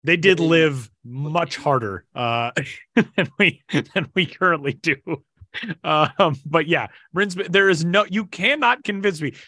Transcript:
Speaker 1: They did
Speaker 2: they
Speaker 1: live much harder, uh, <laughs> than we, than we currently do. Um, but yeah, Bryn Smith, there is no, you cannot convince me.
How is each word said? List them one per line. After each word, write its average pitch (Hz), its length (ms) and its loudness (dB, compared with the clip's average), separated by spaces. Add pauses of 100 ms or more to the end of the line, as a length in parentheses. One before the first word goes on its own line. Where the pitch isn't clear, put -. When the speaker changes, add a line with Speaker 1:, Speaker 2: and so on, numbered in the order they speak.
Speaker 1:
They 175 120 2
did 180 220 4
Speaker 2:
they 170 40 0
Speaker 1:
live 160 480 2 (140)
much 151 500 -6
harder, 117 480 -2 (100)
uh, 120 380 -4 (260)
<laughs> - 380 -2
than 175 140 -2 (100)
we, - 320 2
than 147 420 -2
we 185 120 0
currently 151 480 -2
do. 139 240 -2 (880)
Um, 156 520 2 (100)
but 156 220 0
yeah, 135 200 0 (260)
Bryn 196 160 0
Smith, 185 200 -6
there 196 200 4
is 165 160 2
no, 196 240 2
you 196 160 -4
cannot 247 580 0
convince 196 380 -4
me. 143 120 -6 (140)